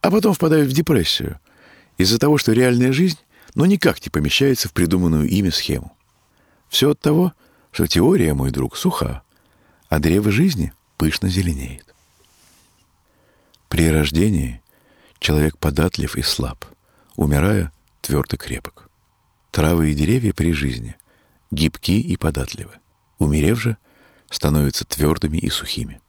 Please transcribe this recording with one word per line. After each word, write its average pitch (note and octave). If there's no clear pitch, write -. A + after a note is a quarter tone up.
а -
потом G3+
впадают D#3
в C3+
депрессию C3+
из-за G2
того, D3
что A#2+
реальная B2
жизнь, D#3+
ну, D3+
никак F3+
не -
помещается E2+
в -
придуманную E2+
ими F#2+
схему. -
Все C#3+
от -
того, D#3+
что -
теория, E2+
мой C2+
друг, B1+
суха, C2
а D#2
древо F#2+
жизни G#2+
пышно D#2
зеленеет. D2+
При D#2+
рождении D2+
человек D2+
податлив D2
и -
слаб, -
умирая, D#2
тверд -
и -
крепок. -
Травы D#2+
и -
деревья G2
при E2+
жизни B1
гибки D#2
и A#2+
податливы, -
умерев D2+
же, A2+
становятся D2
твердыми D2+
и -
сухими. -